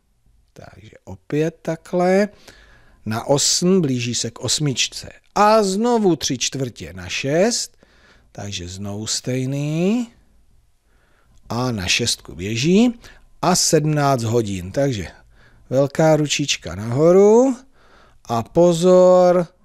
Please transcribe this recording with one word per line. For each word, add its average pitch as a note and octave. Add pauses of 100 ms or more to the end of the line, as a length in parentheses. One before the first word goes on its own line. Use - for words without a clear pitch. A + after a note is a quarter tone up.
(520)
Takže - (140)
opět D3+
takhle. F#3 (800)
Na A2
osm, F3
blíží B2
se A2+
k -
osmičce. - (260)
A G#3+
znovu G3+
tři C3
čtvrtě B2+
na F#2
šest. F3 (560)
Takže G2
znovu G2+
stejný. D3 (1400)
A B2
na G2
šestku -
běží. D3 (420)
A F3+
sedmnáct D3
hodin. G2+
Takže C3 (640)
velká C#3+
ručička C#3+
nahoru. F#3 (680)
A A#2
pozor, F3+ (180)